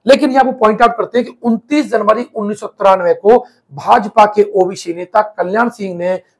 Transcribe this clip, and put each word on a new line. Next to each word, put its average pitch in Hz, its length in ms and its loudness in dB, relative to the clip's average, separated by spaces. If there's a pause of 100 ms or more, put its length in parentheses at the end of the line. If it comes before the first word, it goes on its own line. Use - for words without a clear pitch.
लेकिन 269 240 4
यहां 254 140 2
वो 262 60 0
point 220 300 0
out - 160 2
करते 208 200 -4
हैं 247 100 0
कि - 160 -20
उनतीस 233 480 -2
जनवरी 214 440 -2
उन्नीस 208 240 -6
सौ 214 80 -14
तिरानवे 190 460 0
को 220 320 2 (280)
भाजपा 208 520 2
के 208 300 0
ओबीसी 180 380 -2
नेता 180 280 -2
कल्याण 214 480 -4
सिंह 190 280 -10
ने 180 180 -2 (240)